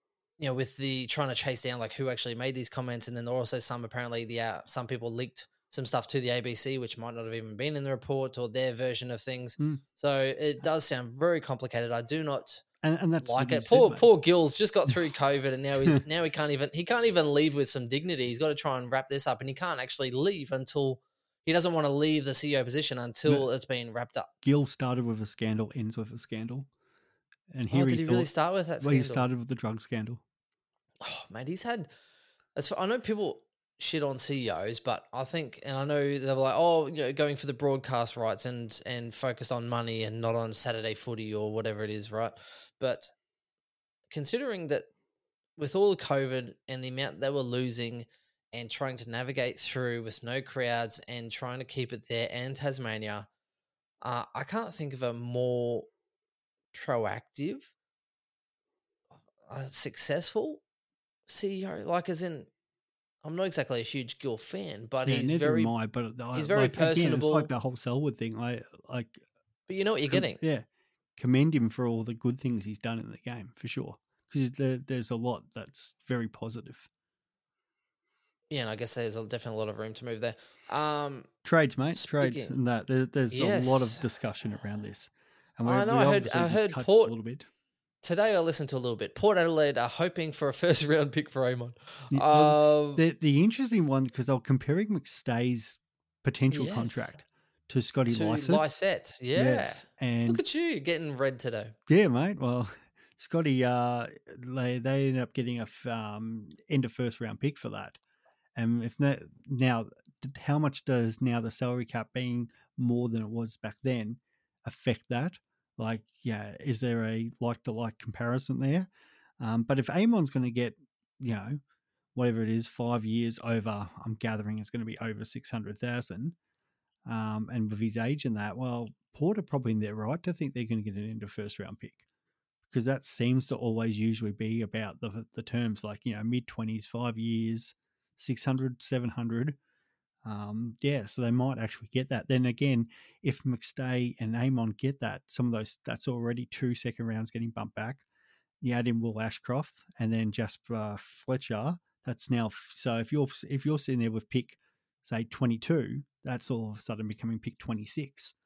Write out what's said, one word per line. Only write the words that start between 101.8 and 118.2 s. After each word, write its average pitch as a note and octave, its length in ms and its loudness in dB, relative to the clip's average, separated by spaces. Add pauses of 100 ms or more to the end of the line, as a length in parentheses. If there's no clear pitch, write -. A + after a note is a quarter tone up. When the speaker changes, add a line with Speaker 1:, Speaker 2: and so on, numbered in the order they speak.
Speaker 2:
Yeah, F3+ 200 8
mate. D3 300 2
Well, B2 300 0 (260)
<laughs> - 220 -20
Scotty, C#3+ 480 2
uh, A#2+ 440 2 (280)
they, B2+ 440 -2
they C3+ 280 2
ended C3 140 2
up A#2 100 -6
getting A#2+ 280 -2
a - 20 -4
f-, - 240 -12
um, A2 640 -6 (200)
end C3+ 160 2
of A2+ 80 -4
first A#2+ 280 -2
round A2 200 -6
pick C#3 160 0
for A#2 140 -10
that. G2+ 260 -10 (600)
And A#2 280 2
if A#2 140 -6
that, C#3+ 240 2 (260)
now, B2 380 2 (360)
th-, C3 160 -10
how D3 200 2
much D3 260 0
does A#2 360 2
now A#2+ 200 2
the A2+ 100 -4
salary B2 360 -2
cap A2+ 260 -6
being A#2+ 380 -4 (260)
more A#2+ 320 2
than A2+ 140 0
it G#2+ 60 -6
was A2+ 280 -6
back G#2 260 -8
then A#2+ 340 -2 (500)
affect - 420 -2
that? B2+ 240 -2 (460)
Like, A2+ 240 -2 (200)
yeah, G#2 380 -6
is B2 200 -2
there A#2 240 0
a A2+ 360 -2
like-to-like A#2 580 -4
comparison B2 640 -4